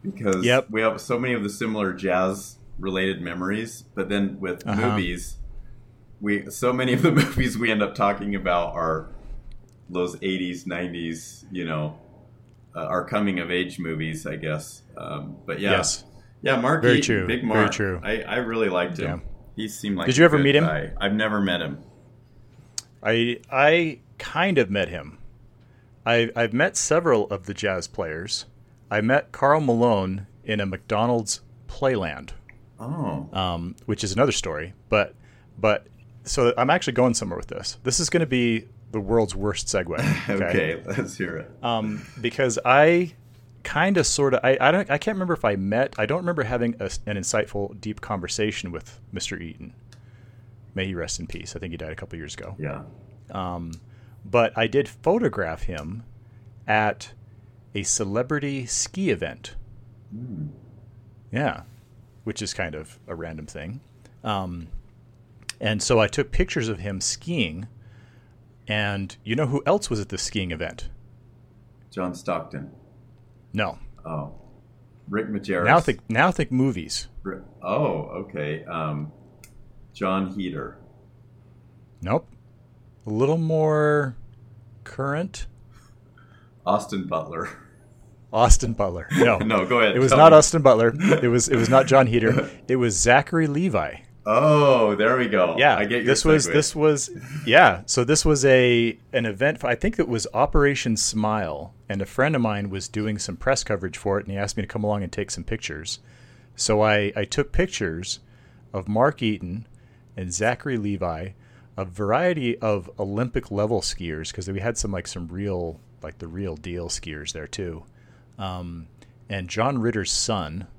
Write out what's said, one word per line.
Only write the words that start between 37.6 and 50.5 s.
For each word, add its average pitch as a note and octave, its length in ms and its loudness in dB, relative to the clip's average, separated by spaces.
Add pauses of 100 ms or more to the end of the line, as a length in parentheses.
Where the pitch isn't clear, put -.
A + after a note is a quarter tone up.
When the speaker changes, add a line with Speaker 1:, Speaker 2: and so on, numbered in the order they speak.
Speaker 2:
This B2+ 160 0
is E3+ 100 -2
gonna E3 160 2
be A#2+ 420 0 (240)
the A2 80 -2
world's G#2+ 360 2
worst G2 320 -2
segue. F2 300 -2
Speaker 1:
<laughs> - 320 0
Speaker 2:
Okay? F2 460 0
Speaker 1:
Okay, - 100 -12
let's G2 320 -4
hear E2+ 200 -4
it. - 140 -12 (120)
Speaker 2:
Um, A2 420 -4 (140)
because A#2+ 460 -2
I D#3 480 6 (500)
kinda, F3+ 400 0
sorta, C3 420 2
I, C3+ 140 4
I C3+ 120 6
don't, F#3+ 200 0
I D3 60 0
can't G#3+ 180 -4
remember F#3 180 -2
if - 120 -2
I G#2 100 2
met, G#2 420 -2
I G#2+ 100 0
don't D#3 120 -2
remember F3 240 -2
having A#2 360 -2
a, G2 60 -6 (200)
an G#2 120 -4
insightful, G2+ 600 -4
deep G#2+ 220 -10
conversation G2+ 720 -4
with - 280 -14 (120)
Mister - 280 -8
Eaton. - 340 -14 (1000)